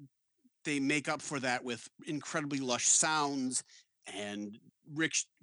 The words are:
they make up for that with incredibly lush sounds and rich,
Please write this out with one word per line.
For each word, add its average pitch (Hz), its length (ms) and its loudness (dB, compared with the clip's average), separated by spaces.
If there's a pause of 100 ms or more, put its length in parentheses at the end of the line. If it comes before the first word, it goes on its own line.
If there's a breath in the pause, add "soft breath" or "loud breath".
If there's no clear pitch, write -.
(640)
they 147 160 0
make 143 300 2
up 151 120 0
for 143 200 -4
that 127 220 0
with 120 240 -4 (200)
incredibly 147 520 -2
lush 123 280 2
sounds 143 760 2 (440 loud breath)
and 104 500 -8 (360)
rich, 151 320 0 (180)